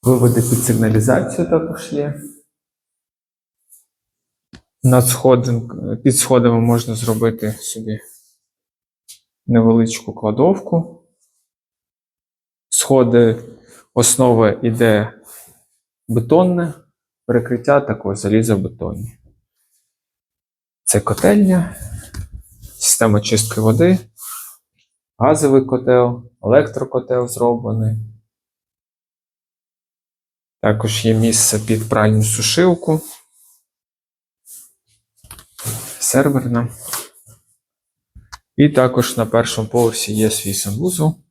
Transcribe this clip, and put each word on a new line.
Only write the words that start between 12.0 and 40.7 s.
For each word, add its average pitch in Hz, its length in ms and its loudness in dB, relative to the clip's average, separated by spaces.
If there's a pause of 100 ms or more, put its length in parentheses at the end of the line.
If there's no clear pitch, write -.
Сходи, 120 760 2 (500)
основа 117 680 2
іде 113 500 2 (920)
бетонне, 160 680 2 (520)
перекриття 120 560 0
також 98 360 -6
залізобетонні. 104 1000 -2 (1700)
Це - 180 0
котельня, 185 720 2 (1000)
система 107 440 2
чистки 110 400 -2
води, 165 380 4 (1160)
газовий 135 480 4
котел, 123 680 0 (120)
електрокотел 123 840 0
зроблений. 113 720 -2 (2750)
Також 107 440 0
є 113 80 4
місце 110 460 2
під 110 300 -2
пральну 107 340 2
сушилку, 160 800 0 (3000)
серверна. 131 680 -2 (1900)
І 147 140 4
також 127 480 0
на 113 80 -2
першому 113 420 -2
поверсі 113 460 -2
є 107 180 2
свій 101 220 -6
санвузол 156 640 -2 (160)